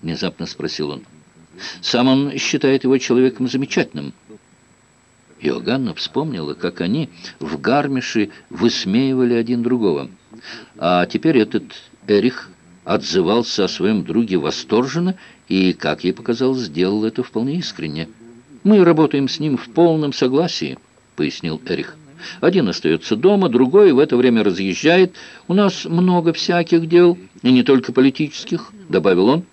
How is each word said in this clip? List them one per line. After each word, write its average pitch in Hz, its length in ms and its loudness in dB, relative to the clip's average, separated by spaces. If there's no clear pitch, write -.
внезапно 82 440 -6
спросил 76 460 -8
он. 73 120 -14
"Сам 120 260 0
он 139 300 2
считает 139 460 0
его 131 160 2
человеком 127 500 0
замечательным". 123 640 -4
Иоганна 85 520 -4
вспомнила, 101 600 -6
как - 280 -8
они 120 280 -2
в 78 200 -8
Гармише 127 680 -2
высмеивали 120 840 0
один 117 300 -2
другого. 107 460 -2
А 90 300 2
теперь 131 320 2
этот 107 240 0
Эрих 107 420 0
отзывался 95 800 0
о - 20 -2
своём 98 360 -2
друге 95 340 -2
восторженно 131 800 -2
и, 92 240 2
как 78 300 -6
ей 90 100 0
показалось, 127 480 -4
сделал 95 420 -2
это 113 200 -4
вполне 127 340 -6
искренне. 80 500 -8
"Мы 202 220 6
работаем 151 420 2
с - 120 -8
ним 143 180 -2
в - 120 -10
полном 156 440 2
согласии", 131 640 -2
пояснил 78 520 -6
Эрих. 76 300 -6
Один 160 300 2
остаётся 82 460 -2
дома, 185 340 2
другой 131 420 6
в 127 80 4
это 139 180 2
время 120 260 4
разъезжает. 101 720 2
У 175 60 -2
нас 196 320 0
много 170 480 2
всяких 170 540 0
дел, 175 300 4
и 123 100 2
не 127 120 6
только 127 280 2
политических, — 135 800 -2
добавил 92 380 2
он. 165 240 2